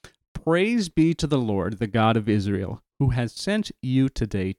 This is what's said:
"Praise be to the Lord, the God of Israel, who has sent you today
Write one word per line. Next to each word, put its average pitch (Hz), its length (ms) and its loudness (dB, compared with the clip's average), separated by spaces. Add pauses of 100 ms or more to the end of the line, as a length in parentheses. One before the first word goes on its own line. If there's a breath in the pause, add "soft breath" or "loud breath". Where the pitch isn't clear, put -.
(340 soft breath)
"Praise 185 560 0
be 160 260 2
to 165 120 -4
the 143 120 0
Lord, 101 400 -2
the 117 80 -2
God 113 300 2
of 110 120 0
Israel, 101 520 0 (180)
who 139 100 2
has 120 240 -2
sent 208 380 -4 (100)
you 131 260 2
today 98 520 -4